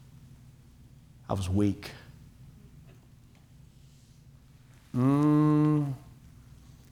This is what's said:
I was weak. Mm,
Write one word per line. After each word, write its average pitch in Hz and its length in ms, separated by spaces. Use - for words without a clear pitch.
I 113 40
was 98 140
weak. 98 440
Mm, 151 1000